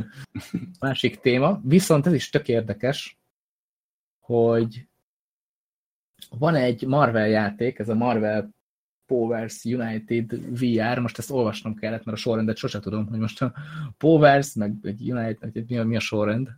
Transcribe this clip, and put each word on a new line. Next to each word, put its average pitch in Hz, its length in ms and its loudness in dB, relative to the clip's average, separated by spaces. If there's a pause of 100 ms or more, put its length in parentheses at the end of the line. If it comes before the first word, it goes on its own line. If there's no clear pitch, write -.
(800)
másik 131 400 -2
téma. 135 440 2
Viszont 156 420 4
ez 180 60 4
is - 180 0
tök - 180 0
érdekes, 113 680 -2 (1040)
hogy 117 640 2 (1400)
van 147 240 0
egy 127 320 0
Marvel 117 420 4
játék, 107 500 0
ez 107 100 -6
a 113 60 0
Marvel 107 600 0 (520)
Powers 113 580 -2
United 117 960 -4
V 127 60 -2 (280)
R, 123 60 -2
most 117 200 -4
ezt 120 120 -10
olvasnom 110 440 -2
kellett, 110 300 -6
mert 110 120 -6
a - 40 -8
sorrendet 110 360 0
sose 104 240 -6
tudom, 104 260 -4
hogy 110 120 -6
most 110 240 -4
a 120 120 -2 (440)
Powers, 143 560 6
meg 104 280 -2
egy 113 280 -8
United, 113 300 -4
meg 110 160 -12
egy, 117 140 -6
mi 120 80 -2
a, 113 60 0
mi 113 120 0
a 104 40 -2
sorrend, 110 580 -2